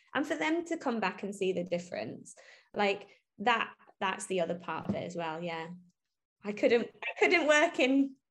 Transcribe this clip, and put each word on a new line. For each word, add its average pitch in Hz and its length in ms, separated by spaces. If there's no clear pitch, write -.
And 277 100
for 320 120
them 320 300
to 330 100
come 233 240
back 196 240
and 202 100
see 190 180
the 175 120
difference. - 720
Like, 202 360
that, 220 300
that's 196 260
the 185 140
other 175 140
part 160 340
of - 60
it 147 100
as 175 120
well, 165 260
yeah. 165 240
I 208 80
couldn't, 233 360
I - 160
couldn't 330 300
work 311 320
in 269 320